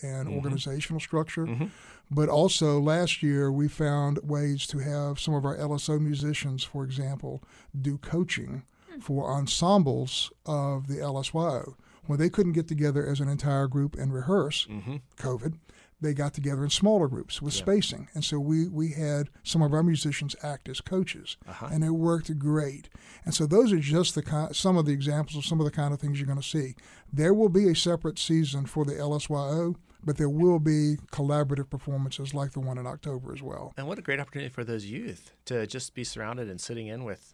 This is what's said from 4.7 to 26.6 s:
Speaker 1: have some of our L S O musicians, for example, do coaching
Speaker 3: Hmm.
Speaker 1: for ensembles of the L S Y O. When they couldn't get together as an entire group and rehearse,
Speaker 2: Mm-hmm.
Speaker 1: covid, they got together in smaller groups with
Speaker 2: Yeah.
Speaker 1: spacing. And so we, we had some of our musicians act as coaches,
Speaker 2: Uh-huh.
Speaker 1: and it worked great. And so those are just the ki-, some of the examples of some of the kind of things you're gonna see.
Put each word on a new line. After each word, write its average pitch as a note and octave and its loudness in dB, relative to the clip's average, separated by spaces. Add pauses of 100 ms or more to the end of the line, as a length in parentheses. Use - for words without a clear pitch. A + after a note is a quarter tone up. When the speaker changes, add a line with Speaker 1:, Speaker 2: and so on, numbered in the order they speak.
Speaker 1:
have C#3+ -2
some D#3 0
of C#3 0
our C#3 -2
L D3 -2
S C#3 -4
O D3+ 2
musicians, C#3+ 0
for C#3 -6
example, C3+ -4 (360)
do C#3 -2
coaching C3 -4 (300)
Speaker 3:
Hmm. D4 -14
Speaker 1:
for C#3 -2
ensembles C#3 2 (140)
of C#3 -2
the C#3 -4
L C#3 -4
S C3+ -6
Y E3 2
O. C3 -4 (300)
When C#3+ 0
they D#3+ 4
couldn't F3 4
get E3 2
together D3 2
as C#3 0
an C#3 0
entire C#3 2
group C#3 0
and C3+ -2
rehearse, C#3+ 0
Speaker 2:
Mm-hmm. G#2+ -8 (200)
Speaker 1:
covid, C3 -4 (460)
they D3+ 0
got C#3+ -2
together C#3 -2
in C#3+ 0
smaller G3 6
groups - -6
with D3 -4
Speaker 2:
Yeah. - -4
Speaker 1:
spacing. F#3+ 0
And D3+ -4
so D3+ 0
we, D#3+ 2
we D#3+ -2
had D3 -2 (140)
some E3 4
of D3 4
our D#3 4
musicians D3 0
act D3 -10
as C3 -8
coaches, - -4 (120)
Speaker 2:
Uh-huh. A2+ -10
Speaker 1:
and D#3 2
it D#3+ 2
worked E3 0
great. D3 -2 (360)
And D#3+ -4
so D#3 0
those G#3 6
are F3 4
just D#3 2
the D#3 -2
ki-, D3+ -2
some F#3 4
of D#3+ 6
the D3 2
examples D3 0
of C#3 -6
some D#3+ 2
of D3+ 4
the D3 0
kind C#3+ -2
of C#3 -6
things C#3+ -2
you're C#3 -2
gonna C#3 -2
see. C3+ -4 (380)